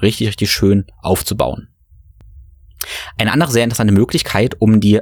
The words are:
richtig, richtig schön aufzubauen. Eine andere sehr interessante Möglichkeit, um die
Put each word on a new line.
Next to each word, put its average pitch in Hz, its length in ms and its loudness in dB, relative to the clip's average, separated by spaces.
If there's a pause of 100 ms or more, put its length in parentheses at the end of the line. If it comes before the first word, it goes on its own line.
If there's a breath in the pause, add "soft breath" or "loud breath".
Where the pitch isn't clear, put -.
richtig, 107 280 0
richtig 101 220 -4
schön 98 340 2 (160)
aufzubauen. - 680 -4 (1500 loud breath)
Eine 110 140 -2
andere 151 200 0
sehr 117 120 2
interessante 117 300 0
Möglichkeit, 117 680 0
um 107 220 4
die 104 200 4